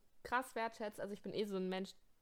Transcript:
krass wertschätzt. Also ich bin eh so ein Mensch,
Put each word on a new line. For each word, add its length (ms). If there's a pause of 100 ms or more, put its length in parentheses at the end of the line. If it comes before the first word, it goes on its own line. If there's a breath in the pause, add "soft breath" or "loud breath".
(220)
krass 320
wertschätzt. 460
Also 140
ich 80
bin 100
eh 120
so 120
ein 120
Mensch, 260 (280)